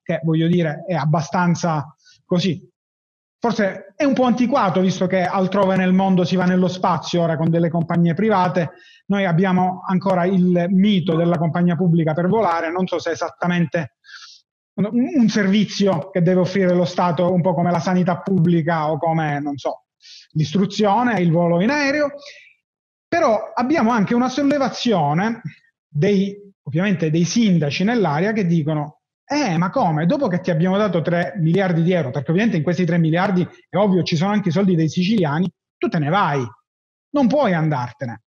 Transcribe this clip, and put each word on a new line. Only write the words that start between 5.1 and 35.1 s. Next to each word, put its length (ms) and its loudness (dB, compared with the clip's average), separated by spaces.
altrove 520 0
nel 180 2
mondo 300 2
si 120 -2
va 100 0
nello 220 2
spazio 540 -2
ora 160 -2
con 120 0
delle 200 0
compagnie 440 0
private, 580 0
noi 180 0
abbiamo 640 0
ancora 380 0
il 440 2
mito 460 2
della 220 0
compagnia 380 0
pubblica 380 2
per 140 0
volare, 440 0
non 160 -2
so 120 -4
se 100 -4
è 40 -2
esattamente 840 -4
un, 140 -2
un 140 4
servizio 800 0
che 120 -2
deve 200 4
offrire 320 0
lo 120 2
Stato, 460 0
un 100 2
po' 120 0
come 180 0
la 80 0
sanità 400 0
pubblica 720 0
o 60 -2
come, 420 -2
non 180 -6
so, 280 -8
l'istruzione, 880 0
il 100 2
volo 300 2
in 80 2
aereo, 440 0
però 460 0
abbiamo 380 0
anche 240 0
una 140 2
sollevazione 1120 0
dei, 480 0
ovviamente 460 -2
dei 160 2
sindaci 580 0
nell'area 500 0
che 120 -2
dicono: 560 -2
"Eh, 340 -2
ma 120 0
come? 360 0
Dopo 220 0
che 140 -2
ti 100 -2
abbiamo 260 2
dato 240 0
tre 360 -2
miliardi 460 2
di 100 2
euro", 160 -2
perché 220 -6
ovviamente 260 2
in 60 -2
questi 220 0
tre 120 0
miliardi 500 0
è 80 -4
ovvio 260 2
ci 120 -2
sono 160 0
anche 180 0
i 20 -2
soldi 240 2
dei 140 2
siciliani, 600 0